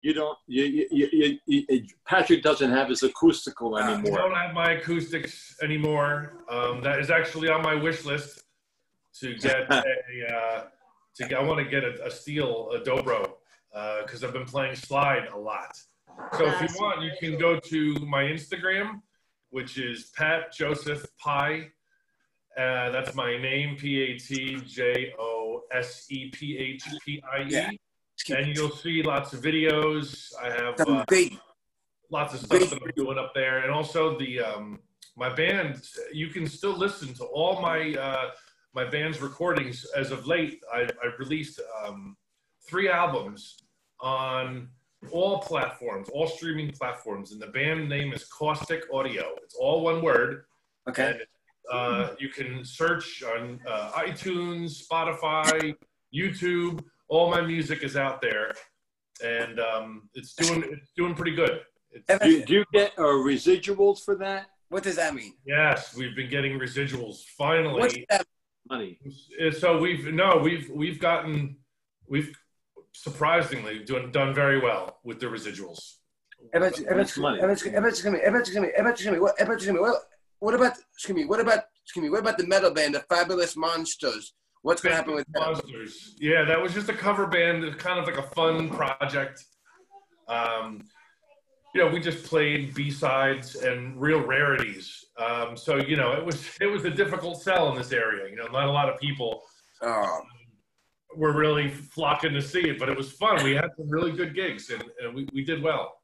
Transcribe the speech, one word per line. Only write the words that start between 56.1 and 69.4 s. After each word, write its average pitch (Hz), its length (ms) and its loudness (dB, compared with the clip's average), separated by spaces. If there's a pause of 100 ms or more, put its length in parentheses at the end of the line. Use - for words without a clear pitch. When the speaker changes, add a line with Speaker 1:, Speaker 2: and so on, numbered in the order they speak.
Speaker 3:
YouTube. 175 680 -2 (260)
All 170 220 6
my 170 100 2
music 165 440 -2
is 139 120 -4
out 135 240 0
there, 107 320 0 (720)
and, 117 360 -4
um, 110 540 -4
it's 127 200 -16
doing, 165 300 0
it's - 320 -12
doing 175 180 0
pretty 165 220 -2
good. 165 240 2 (320)
It's - 180 -20
Speaker 2:
Evan 190 180 6
Speaker 1:
Do 160 60 12
you, 147 100 2
do 175 100 4
you 202 180 8
get, 202 260 4
uh, 170 40 0
residuals 180 1040 4
for 202 120 0
that? 190 300 -4 (240)
Speaker 2:
What 190 120 -2
does 190 140 -2
that 160 180 0
mean? 110 200 -12 (120)
Speaker 3:
Yes, 147 480 2
we've 120 220 -6
been 127 120 -6
getting 135 300 -2
residuals 127 600 -4 (200)
finally. 156 420 2
Speaker 2:
What's - 160 4 (140)
that? 196 160 4 (420)
Speaker 1:
Money. - 300 -8 (420)